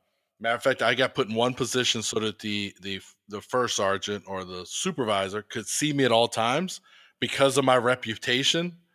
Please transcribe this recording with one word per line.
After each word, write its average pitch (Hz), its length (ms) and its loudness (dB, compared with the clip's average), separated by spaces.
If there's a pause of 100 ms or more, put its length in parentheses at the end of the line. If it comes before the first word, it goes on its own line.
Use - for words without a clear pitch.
(400)
matter 117 160 -2
of 117 80 -6
fact, 127 180 2
I 120 120 4
got 127 220 0
put 123 120 0
in 110 80 -6
one 120 180 2
position 123 480 -2
so - 200 -4
that 107 180 -4
the, 104 420 -4
the, 95 200 -8 (260)
the 104 140 -12
first 123 340 -2
sergeant 98 500 -2
or 95 200 -8
the 90 200 -12
supervisor 101 760 -2
could - 260 -10
see 151 240 -2
me 139 140 2
at 117 80 4
all 117 160 6
times 135 500 -2 (400)
because 135 380 2
of 135 80 4
my 127 120 6
reputation 127 1000 0 (160)